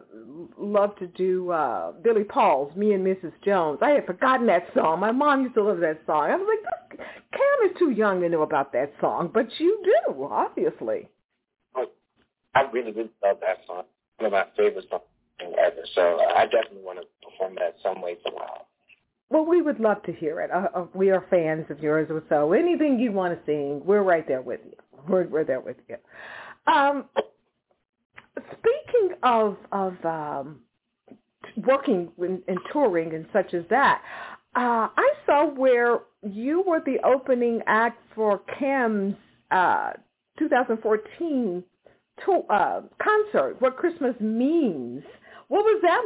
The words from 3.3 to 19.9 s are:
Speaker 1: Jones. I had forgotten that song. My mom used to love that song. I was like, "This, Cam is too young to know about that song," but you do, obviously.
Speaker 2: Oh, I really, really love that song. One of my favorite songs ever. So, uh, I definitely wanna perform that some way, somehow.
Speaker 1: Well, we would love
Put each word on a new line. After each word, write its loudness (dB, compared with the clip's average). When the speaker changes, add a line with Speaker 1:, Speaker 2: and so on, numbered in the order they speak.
Speaker 1:
Jones. 0
I 4
had 4
forgotten 0
that 2
song. 2
My 2
mom 2
used -6
to 4
love 0
that 0
song. 2
I 0
was -4
like, -4
"This, -14
Cam 2
is -6
too 4
young 2
to 2
know 2
about 0
that -2
song," 0
but 2
you 0
do, 2
obviously. -4
Speaker 2:
Oh, -4
I 6
really, -4
really -6
love 0
that -2
song. -10
One -4
of -2
my 0
favorite 0
songs -8
ever. 0
So, 4
uh, 2
I 4
definitely -2
wanna -12
perform -10
that -4
some -4
way, -6
somehow. -12
Speaker 1:
Well, 2
we 4
would -2
love 2